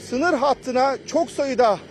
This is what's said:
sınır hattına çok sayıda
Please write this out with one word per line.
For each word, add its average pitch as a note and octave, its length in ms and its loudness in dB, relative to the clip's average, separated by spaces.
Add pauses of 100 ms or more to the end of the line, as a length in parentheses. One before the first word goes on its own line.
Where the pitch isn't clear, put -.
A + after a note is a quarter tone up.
sınır D#4+ 260 0
hattına C4 640 0 (100)
çok E4 240 0
sayıda A#3+ 480 2 (120)